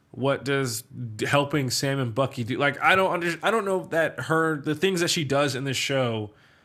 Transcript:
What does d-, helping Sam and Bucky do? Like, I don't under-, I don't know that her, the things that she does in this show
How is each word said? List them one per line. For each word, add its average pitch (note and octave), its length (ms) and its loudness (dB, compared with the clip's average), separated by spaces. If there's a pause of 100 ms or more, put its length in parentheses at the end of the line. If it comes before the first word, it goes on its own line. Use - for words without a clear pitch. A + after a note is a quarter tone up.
(100)
What C3 340 -2
does C3+ 380 -2
d-, A#2 440 -8
helping C#3+ 440 2
Sam C#3 280 0
and A#2+ 160 -2
Bucky A2+ 300 -2
do? A2+ 140 -4
Like, C#3+ 240 2
I E3+ 140 6
don't F#3+ 160 2
under-, E3+ 300 -2
I F3+ 80 2
don't G#3+ 140 2
know F#3 220 -2
that D#3 360 0
her, D#3+ 380 0
the D3+ 140 -2
things F#3 260 0
that E3+ 80 0
she E3 160 0
does C3+ 300 0
in B2+ 100 -6
this C3+ 120 -2
show A#2 560 -2 (320)